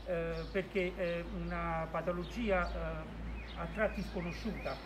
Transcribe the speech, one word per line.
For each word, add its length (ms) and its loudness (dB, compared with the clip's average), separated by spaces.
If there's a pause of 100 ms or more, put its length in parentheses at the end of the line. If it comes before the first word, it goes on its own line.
eh, 480 0
perché 420 2
è 260 2
una 680 0
patologia, 800 2
eh, 840 -4
a 180 -4
tratti 280 2
sconosciuta 840 -2